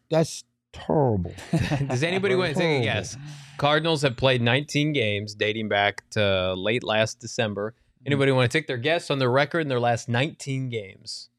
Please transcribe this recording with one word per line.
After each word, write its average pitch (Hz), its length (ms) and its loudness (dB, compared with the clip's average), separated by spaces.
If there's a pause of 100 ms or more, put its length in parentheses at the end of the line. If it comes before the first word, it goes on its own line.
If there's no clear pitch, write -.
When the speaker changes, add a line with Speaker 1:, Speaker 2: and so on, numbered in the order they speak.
(100)
Speaker 1:
that's 160 320 0 (300)
terrible. 123 680 0
Speaker 2:
<laughs> 139 460 0
Does 127 140 -2
anybody 190 320 0
wanna 180 200 2
take - 20 -6
a 185 40 0 (220)
Speaker 1:
Terrible. - 20 0
Speaker 2:
guess? - 320 -2 (420)
Cardinals 151 440 2
have 131 140 0
played 127 260 2
nineteen 143 500 2
games 104 420 -2
dating 107 340 0
back 101 420 2
to 95 440 2
late 104 280 -2
last 110 380 0
December. 107 520 -4
Speaker 3:
Mm-hmm. - 340 -20
Speaker 2:
Anybody 139 260 2
wanna 127 160 4
take 156 180 0
their 131 100 -4
guess 151 340 -2
on 139 100 0
their 127 100 2
record 143 300 2
in 151 80 -2
their 127 120 0
last 120 280 0
nineteen 131 600 -2
games? 104 720 -12